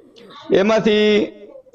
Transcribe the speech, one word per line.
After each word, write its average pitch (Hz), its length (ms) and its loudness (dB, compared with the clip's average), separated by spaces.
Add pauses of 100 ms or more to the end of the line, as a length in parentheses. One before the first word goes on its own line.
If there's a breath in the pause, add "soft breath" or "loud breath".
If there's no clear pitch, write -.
(500)
એમાંથી 214 760 0 (480)